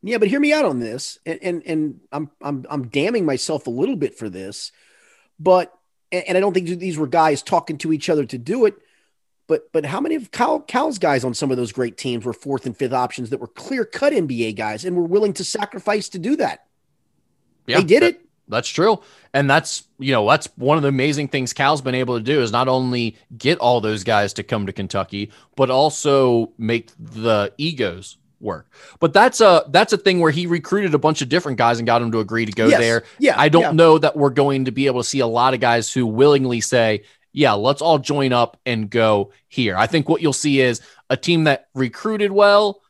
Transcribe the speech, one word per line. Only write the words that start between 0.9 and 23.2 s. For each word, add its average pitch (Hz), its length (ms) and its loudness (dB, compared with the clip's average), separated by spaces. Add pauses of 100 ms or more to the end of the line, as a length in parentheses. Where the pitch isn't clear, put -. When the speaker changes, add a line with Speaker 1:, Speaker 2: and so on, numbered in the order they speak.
Speaker 1:
And, 165 160 -8
and, 170 240 -6
and 156 340 -4 (120)
I'm, 147 200 -10 (100)
I'm, 139 280 -8
I'm 139 180 -8
damning 180 380 -2
myself 143 420 -4
a 127 40 -8
little 170 240 -2
bit 143 220 -6
for 110 120 -10
this, 95 420 -14 (680)
but, 180 340 2 (380)
and, 180 180 -4
and 180 80 2
I - 20 4
don't 196 140 0
think 175 140 -2 (120)
these 175 180 -6
were 151 100 -2
guys 156 360 2
talking 160 360 -4
to 160 120 -4
each 156 180 -4
other 151 160 0
to 131 120 -12
do 190 280 -2
it, 202 100 2 (720)
but, 156 240 -2
but 156 140 -2
how 156 140 -6
many 320 160 -4
of 254 160 -10
Cal, 302 300 -2
Cal's 269 360 -4
guys 147 260 0
on 127 100 -4
some 135 180 -4
of 127 60 -2
those 120 140 -6
great 120 260 -6
teams 120 280 -6
were 120 80 -6
fourth 139 320 -8
and 127 120 -8
fifth 131 160 -4
options 123 380 -4
that 135 80 -6
were 117 80 -14
clear-cut - 680 -4
N 196 120 0
B 117 200 -2
A 110 80 -6
guys 107 320 -8
and 180 100 -4
were 175 80 0
willing 196 300 0
to 190 100 -10
sacrifice 202 640 -6
to 185 100 -12
do 240 180 -2
that? 147 260 -4 (1000)
Speaker 2:
Yeah, 135 140 2
Speaker 1:
They 196 40 4
did 196 200 4
Speaker 2:
that, 349 120 2
Speaker 1:
it. - 60 -20 (260)
Speaker 2:
that's 113 220 -4
true. 196 320 0 (320)
And 139 160 0
that's, 156 340 0 (160)
you 135 140 -2
know, 110 120 2
that's 135 300 2
one 143 220 2
of 151 60 0
the 139 60 2
amazing 139 380 -2
things 131 240 -4
Cal's 143 300 0
been 131 140 -4
able 123 220 -2
to 113 60 -6
do, 139 180 0
is 117 80 0
not 120 200 0
only 123 480 -2 (200)